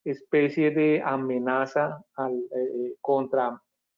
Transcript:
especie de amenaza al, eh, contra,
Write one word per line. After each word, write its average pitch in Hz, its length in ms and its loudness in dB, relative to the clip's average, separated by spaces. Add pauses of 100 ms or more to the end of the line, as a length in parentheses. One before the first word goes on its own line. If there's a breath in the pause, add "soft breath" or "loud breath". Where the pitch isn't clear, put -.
especie 147 680 2
de 151 340 2
amenaza 135 960 -2 (140)
al, 131 180 -4
eh, 123 680 -4
contra, 131 600 0 (380)